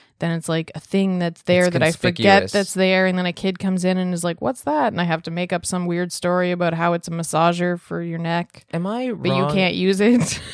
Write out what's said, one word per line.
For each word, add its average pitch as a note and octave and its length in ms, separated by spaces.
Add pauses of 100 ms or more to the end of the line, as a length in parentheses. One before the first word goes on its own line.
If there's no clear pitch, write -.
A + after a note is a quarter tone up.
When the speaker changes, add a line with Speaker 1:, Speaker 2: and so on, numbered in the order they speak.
(200)
Speaker 1:
then E3+ 120
it's, E3 180
like, E3 260
a D#3 40
thing F#3+ 400
that's E3+ 240
there F3+ 220
Speaker 2:
It's F3 80
Speaker 1:
that E3+ 100
I D#3+ 80
forget F#3+ 520
Speaker 2:
conspicuous. F#3+ 100
Speaker 1:
that's G3+ 200
there. F#3 340
And F#3 100
then F3+ 80
a F3 80
kid F#3 260
comes F#3 260
in F#3 120
and F3+ 160
is E3+ 100
like, E3+ 180
"What's B3 200
that?" C#4+ 320
And E3+ 80
I - 20
have E3+ 200
to E3+ 80
make F3 220
up F3 120
some F3+ 200
weird F3 280
story F3+ 380
about F3 220
how E3+ 200
it's E3+ 140
a E3+ 40
massager E3+ 680
for E3+ 220
your E3+ 180
neck. E3+ 540
Speaker 2:
Am E3+ 140
I B3 240
Speaker 1:
But D#3+ 240
you - 80
Speaker 2:
wrong? D3 100
Speaker 1:
can't F#3 220
use F#3 260
it. A#3+ 380 (140)